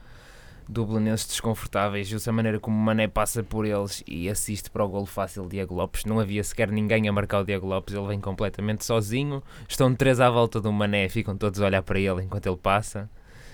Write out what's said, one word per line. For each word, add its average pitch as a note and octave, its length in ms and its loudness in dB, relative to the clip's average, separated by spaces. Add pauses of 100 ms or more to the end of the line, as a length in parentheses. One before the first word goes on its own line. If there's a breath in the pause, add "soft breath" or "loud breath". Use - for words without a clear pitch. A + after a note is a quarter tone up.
(640 soft breath)
do A2 200 -2
Belenenses A2 420 0
desconfortáveis, G2+ 840 -2
e A2 200 -4
a - 20 0
maneira A2 260 2
como G#2+ 200 -2
o - 20 2
Mané A2 300 2
passa G#2+ 340 -2
por A2 220 -2
eles G2+ 420 -2
e E2+ 220 -4
assiste G#2 420 -4
para G#2 140 0
o - 20 -4
golo G2 180 -2
fácil G2 380 -6
de F2+ 60 -10
Diego F#2 260 -6
Lopes. F2 300 -2
Não A2 160 0
havia G#2 200 0
sequer G#2 300 0
ninguém G#2+ 380 2
a - 20 2
marcar G2+ 300 2
o - 40 0
Diego F#2+ 220 -2
Lopes, F#2+ 260 -2
ele G2 140 -4
vem G2+ 140 -4
completamente G2+ 640 -4
sozinho. B2 580 0 (240 loud breath)
Estão B2+ 260 4
três C3 280 6
à B2 80 8
volta A#2 320 4
do G#2+ 100 0
Mané, G#2 380 4
ficam G#2 260 -2
todos G2+ 260 0
a G2+ 40 4
olhar F#2+ 180 4
para F#2+ 160 0
ele F#2+ 240 2
enquanto F#2+ 240 -4
ele F#2 80 0
passa. G2+ 540 0 (440 soft breath)